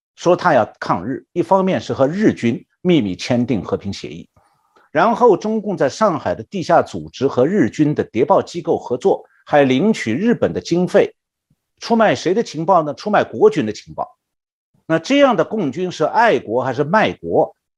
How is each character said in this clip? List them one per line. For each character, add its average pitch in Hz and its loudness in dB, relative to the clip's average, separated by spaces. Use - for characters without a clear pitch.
说 175 2
他 175 0
要 113 4
抗 101 -4
日， 123 -8
一 175 -2
方 190 2
面 170 -2
是 - -8
和 131 2
日 185 2
军 117 -2
秘 175 4
密 95 -4
签 120 -2
订 104 -2
和 - -4
平 98 -8
协 - -12
议。 - -16
然 196 2
后 220 6
中 220 -4
共 202 -6
在 151 0
上 165 -2
海 90 -4
的 110 -12
地 - -10
下 151 2
组 80 -10
织 123 -2
和 127 2
日 170 2
军 147 0
的 107 -2
谍 107 -2
报 160 2
机 170 -10
构 156 -2
合 - -6
作， - 0
还 147 4
领 139 2
取 110 -2
日 208 0
本 - -2
的 - -6
经 175 -2
费， - 2
出 - -2
卖 214 2
谁 - -2
的 226 0
情 156 -8
报 170 2
呢？ 147 -6
出 - -10
卖 180 2
国 139 2
军 156 0
的 107 -4
情 - -16
报。 - -10
那 - 0
这 269 0
样 269 4
的 160 2
共 180 -4
军 175 -6
是 156 -4
爱 202 2
国 117 -4
还 131 -4
是 131 -2
卖 156 0
国？ 92 -2